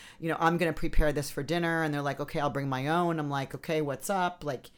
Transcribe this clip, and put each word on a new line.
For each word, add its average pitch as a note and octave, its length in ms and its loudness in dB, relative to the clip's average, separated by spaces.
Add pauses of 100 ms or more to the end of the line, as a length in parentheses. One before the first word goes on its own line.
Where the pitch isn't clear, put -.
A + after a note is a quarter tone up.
(180)
you D#3+ 120 -4
know, D3+ 100 0
"I'm E3 160 6
gonna E3 160 2
prepare D#3 400 4
this C#3+ 180 -2
for C#3+ 120 -6
dinner." E3 400 0
And D#3 100 0
they're C#3+ 100 -2
like, C#3 160 -2
"Okay, D3 220 -4
I'll C#3+ 100 0
bring C#3 200 -2
my C3 180 -2
own." E3+ 320 2
I'm D3 80 -4
like, C#3 260 -4
"Okay, D#3 280 -2
what's C#3 260 -4
up?" F3+ 340 -2
Like, C#3+ 360 -6